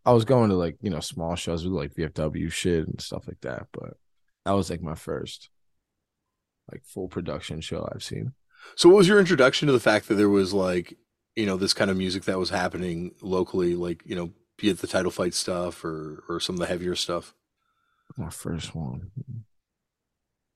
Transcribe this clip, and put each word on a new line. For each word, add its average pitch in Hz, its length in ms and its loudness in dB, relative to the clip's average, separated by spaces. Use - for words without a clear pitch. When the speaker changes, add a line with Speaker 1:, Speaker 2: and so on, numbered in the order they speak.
Speaker 1:
I 123 60 8
was 113 120 6
going 120 240 4
to, 95 80 4
like, 85 240 -2
you 104 80 -4
know, 80 120 -2
small 82 360 -6
shows 85 260 -4
with, 92 120 -4
like, 73 200 -6
V 82 100 -4
F 76 100 -6
W 80 340 -4
shit 82 380 -2
and - 160 -8
stuff - 260 -12
like - 140 -16
that. 64 280 -10
But - 280 -14
that 98 60 0
was, 98 180 0
like, 82 100 -6
my 80 140 -6
first, - 560 -10
like, - 140 -18
full 92 220 -10
production 80 520 -8
show 82 320 -8
I've - 100 -12
seen. - 300 -8
Speaker 2:
So - 120 8
what 185 80 12
was 185 120 8
your 208 120 8
introduction 151 460 4
to 143 60 6
the 120 80 4
fact 107 280 2
that 113 60 2
there 101 160 6
was, 98 240 4
like, 92 420 0
you 110 80 0
know, 95 140 0
this 95 160 0
kind 101 160 2
of 92 80 0
music 92 260 -4
that 95 140 -2
was 90 120 -2
happening 90 680 -4
locally, 92 540 0
like, 87 320 -4
you 101 100 -8
know, 87 160 -6
be 104 140 0
it 90 80 0
the - 80 -6
Title 90 240 0
Fight 90 240 -4
stuff 87 500 -4
or, 78 440 -10
or 85 120 -6
some - 140 -4
of 90 60 -4
the 87 60 -2
heavier 90 280 -4
stuff? - 400 -6
Speaker 1:
My 78 140 -8
first - 440 -8
one. 80 360 -10